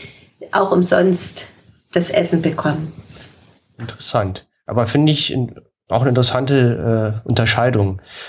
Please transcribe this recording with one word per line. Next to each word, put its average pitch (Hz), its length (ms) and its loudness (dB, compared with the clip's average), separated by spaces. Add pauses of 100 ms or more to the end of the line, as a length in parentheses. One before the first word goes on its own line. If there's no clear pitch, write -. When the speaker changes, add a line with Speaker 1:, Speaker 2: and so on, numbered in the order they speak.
(520)
Speaker 1:
auch 196 180 0
umsonst 180 760 2 (460)
das 175 180 0
Essen 165 320 0
bekommen. 156 500 -4 (840)
Speaker 2:
Interessant. - 680 -4 (200)
Aber 110 200 0
finde 147 240 4
ich 147 220 -2
in-, 123 260 -4 (300)
auch 117 140 0
eine 127 80 2
interessante, 120 1120 2
äh, - 40 -10
Unterscheidung. 110 760 0 (260)